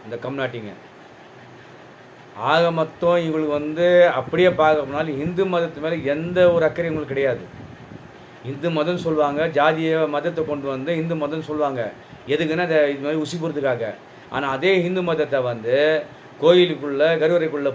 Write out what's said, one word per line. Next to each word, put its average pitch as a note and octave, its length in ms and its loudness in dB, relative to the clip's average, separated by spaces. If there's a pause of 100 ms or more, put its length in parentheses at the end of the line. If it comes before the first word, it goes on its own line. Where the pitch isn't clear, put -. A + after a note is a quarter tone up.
இந்த A2 180 -10
கம்நாட்டிங்க. A#2+ 520 -8 (1600)
ஆக D#3+ 340 2
மொத்தம் E3 440 0
இவங்களுக்கு D#3 320 0
வந்து E3 600 4
அப்படியே E3 440 2
பார்க்க D#3 320 4
போனாலும் C#3+ 360 -4
இந்து F3 260 -2
மதத்து E3+ 340 -2
மேல E3 160 -2
எந்த E3+ 560 2
ஒரு E3 140 4
அக்கறையும் D#3 340 -2
இவங்களுக்கு C#3 80 -6
கிடையாது. C3+ 540 -2 (840)
இந்து C#3+ 240 -6
மதம்னு D#3+ 260 0
சொல்லுவாங்க, D#3 520 0
ஜாதிய D#3+ 600 2
மதத்தை D#3 380 -2
கொண்டு C#3+ 220 -4
வந்து C3+ 280 -4
இந்து E3 200 -2
மதம்னு D3+ 260 -4
சொல்லுவாங்க. C#3 500 -4 (360)
எதுக்குன்னா, D#3 300 0
அதை D#3+ 320 2
இது C#3 120 -6
மாதிரி D3+ 200 -2
உசி D3+ 160 -6
போடுறதுக்காக. C3+ 560 -4 (360)
ஆனா, C#3 200 -4
அதே E3+ 340 2
இந்து F3+ 200 -2
மதத்தை D3+ 380 0
வந்து B2+ 600 0 (380)
கோயிலுக்குள்ள, D#3 760 4
கருவறைக்குள்ள D#3 600 0